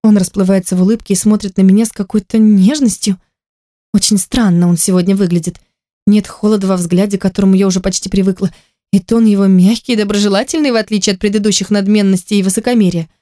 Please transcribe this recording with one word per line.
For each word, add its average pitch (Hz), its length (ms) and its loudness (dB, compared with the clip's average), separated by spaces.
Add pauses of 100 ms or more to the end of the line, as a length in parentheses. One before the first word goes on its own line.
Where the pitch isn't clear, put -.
Он 214 140 4
расплывается 190 580 -2
в 180 60 0
улыбке 202 320 -2
и 190 40 0
смотрит 208 400 -2
на 196 40 0
меня 196 240 4
с 220 60 -10
какой-то 208 460 -6
нежностью. 214 800 2 (760)
Очень 208 240 0
странно 175 500 0
он 175 100 2
сегодня 185 380 0
выглядит. 175 460 -2 (440)
Нет 208 220 2
холода 208 400 -2
во 190 80 0
взгляде, 185 420 -2
к - 40 -8
которому 190 340 0
я 196 120 2
уже 185 120 -2
почти 190 300 -6
привыкла. 190 440 -2 (380)
И 196 80 2
тон 226 260 0
его 196 220 2
мягкий 190 460 2
и - 20 0
доброжелательный, 208 760 -2
в 233 40 -2
отличие 214 380 -2
от 185 60 -6
предыдущих 208 500 -2
надменности 202 680 0
и 202 80 0
высокомерия. 190 680 -2 (120)